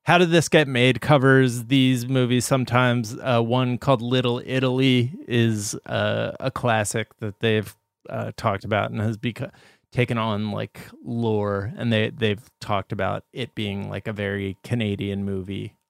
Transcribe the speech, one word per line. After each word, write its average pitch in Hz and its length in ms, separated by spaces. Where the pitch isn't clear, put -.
How 170 160
Did 175 100
This 165 200
Get 156 180
Made 127 340
covers 131 640
these 127 420
movies 123 380
sometimes. 123 720
Uh, 120 240
one 123 360
called 131 240
Little 123 440
Italy 127 680
is, 113 460
uh, 110 520
a 131 120
classic 110 560
that 104 200
they've, 110 340
uh, 113 280
talked 101 280
about 104 260
and 113 100
has 110 160
beco-, 120 340
taken 127 240
on, 107 340
like, 107 280
lore, 107 760
and 120 160
they, 110 160
they've 113 320
talked 98 320
about 101 400
it 123 240
being, 101 340
like, 101 180
a 110 60
very 98 500
Canadian 101 600
movie. 98 520